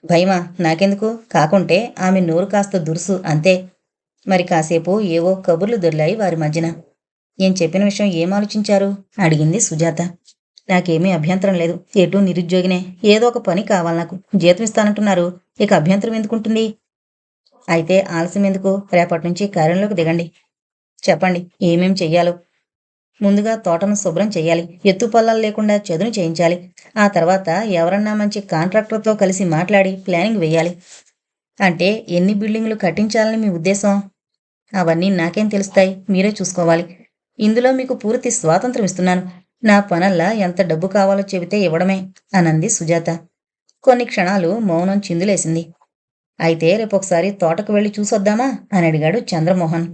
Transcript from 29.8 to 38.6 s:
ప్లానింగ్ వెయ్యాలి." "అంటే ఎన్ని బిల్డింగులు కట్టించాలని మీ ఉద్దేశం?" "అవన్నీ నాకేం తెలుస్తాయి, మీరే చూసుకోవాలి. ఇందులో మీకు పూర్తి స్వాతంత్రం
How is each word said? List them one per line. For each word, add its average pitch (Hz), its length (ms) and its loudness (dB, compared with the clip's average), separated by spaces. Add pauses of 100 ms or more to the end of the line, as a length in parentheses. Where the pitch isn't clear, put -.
ప్లానింగ్ 190 400 -2
వెయ్యాలి." 165 360 0 (880)
"అంటే 175 300 2 (180)
ఎన్ని 180 260 2
బిల్డింగులు 220 400 -2
కట్టించాలని 214 640 0
మీ 220 120 0
ఉద్దేశం?" 196 460 0 (800)
"అవన్నీ 180 380 0
నాకేం 180 380 0
తెలుస్తాయి, 196 440 0 (180)
మీరే 190 200 2
చూసుకోవాలి. 175 540 0 (540)
ఇందులో 226 340 2
మీకు 254 220 -2
పూర్తి 240 360 -4
స్వాతంత్రం 233 540 0